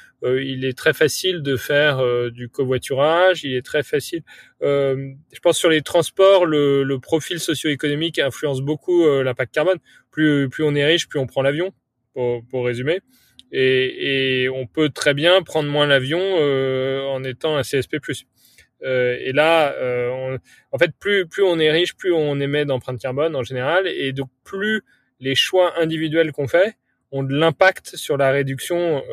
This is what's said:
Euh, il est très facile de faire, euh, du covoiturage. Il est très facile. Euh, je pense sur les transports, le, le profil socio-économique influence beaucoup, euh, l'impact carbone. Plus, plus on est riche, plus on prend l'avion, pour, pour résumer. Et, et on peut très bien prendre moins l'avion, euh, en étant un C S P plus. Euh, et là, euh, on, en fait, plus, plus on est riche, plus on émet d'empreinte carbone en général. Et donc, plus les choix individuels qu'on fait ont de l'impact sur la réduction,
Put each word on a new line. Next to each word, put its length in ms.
Euh, 220
il 200
est 140
très 160
facile 480
de 140
faire, 420
euh, 320
du 180
covoiturage. 960
Il 140
est 100
très 160
facile. 400
Euh, 480
je 80
pense 180
sur 120
les 120
transports, 640
le, 380
le 160
profil 400
socio-économique 800
influence 400
beaucoup, 440
euh, 200
l'impact 280
carbone. 260
Plus, 360
plus 140
on 140
est 100
riche, 220
plus 100
on 80
prend 160
l'avion, 320
pour, 320
pour 180
résumer. 360
Et, 920
et 40
on 180
peut 220
très 240
bien 300
prendre 260
moins 180
l'avion, 360
euh, 800
en 200
étant 340
un 80
C 120
S 100
P 140
plus. 240
Euh, 380
et 120
là, 420
euh, 360
on, 280
en 40
fait, 200
plus, 280
plus 160
on 160
est 120
riche, 240
plus 200
on 260
émet 240
d'empreinte 340
carbone 380
en 60
général. 440
Et 280
donc, 160
plus 400
les 160
choix 460
individuels 520
qu'on 140
fait 300
ont 120
de 120
l'impact 600
sur 220
la 120
réduction, 720